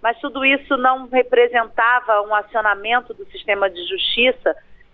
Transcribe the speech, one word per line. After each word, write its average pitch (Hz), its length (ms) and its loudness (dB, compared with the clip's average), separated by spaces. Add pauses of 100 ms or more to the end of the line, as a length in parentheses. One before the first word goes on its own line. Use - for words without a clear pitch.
mas 233 200 -2
tudo 254 240 -6
isso 269 320 0
não 262 320 0
representava 240 1120 2
um 214 120 -2
acionamento 214 800 -2
do - 140 -14
sistema 196 420 -2
de 180 200 -8
justiça. 233 680 -2 (400)